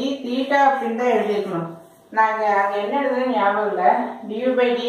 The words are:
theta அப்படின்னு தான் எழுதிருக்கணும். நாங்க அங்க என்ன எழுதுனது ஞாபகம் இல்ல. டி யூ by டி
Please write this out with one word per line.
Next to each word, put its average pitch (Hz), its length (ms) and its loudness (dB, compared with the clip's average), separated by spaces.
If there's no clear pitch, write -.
theta 262 420 0
அப்படின்னு 233 340 0
தான் 247 160 2
எழுதிருக்கணும். 190 520 -2
நாங்க 214 260 2
அங்க 202 220 0
என்ன 240 180 -4
எழுதுனது 254 340 0
ஞாபகம் 202 360 0
இல்ல. 185 120 -2
டி 220 140 -6
யூ 262 60 2
by 247 80 4
டி 233 120 -4